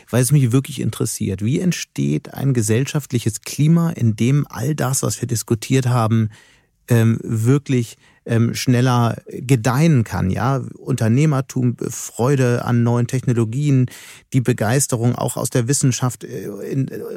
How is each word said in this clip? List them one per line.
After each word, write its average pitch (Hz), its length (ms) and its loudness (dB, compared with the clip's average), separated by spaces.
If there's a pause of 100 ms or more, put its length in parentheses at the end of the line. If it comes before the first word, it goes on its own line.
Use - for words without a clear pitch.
weil 120 140 2
es 127 100 0
mich 135 200 4
wirklich 135 280 -2
interessiert. 107 640 -4
Wie 127 140 0
entsteht - 760 -2
ein 135 220 -2
gesellschaftliches 117 880 -2
Klima, 165 480 2
in 113 260 0
dem 131 320 2
all 127 260 -4
das, 131 280 -2
was 120 180 -4
wir 120 60 -2
diskutiert 123 640 -2
haben, 113 420 2 (580)
ähm, 113 340 4
wirklich, 123 760 0 (260)
ähm, 117 300 2
schneller 120 720 2
gedeihen 131 800 2
kann, 95 260 -2
ja? 120 320 0 (120)
Unternehmertum, 127 1000 0 (120)
Freude 127 760 0
an 120 180 0
neuen 120 260 0
Technologien, 127 800 0 (460)
die 131 80 2
Begeisterung 120 760 0
auch - 200 -4
aus 113 140 -4
der 120 180 0
Wissenschaft, 131 560 -2
äh, - 220 -12 (240)
in, 135 180 -2
äh, 104 120 -10 (160)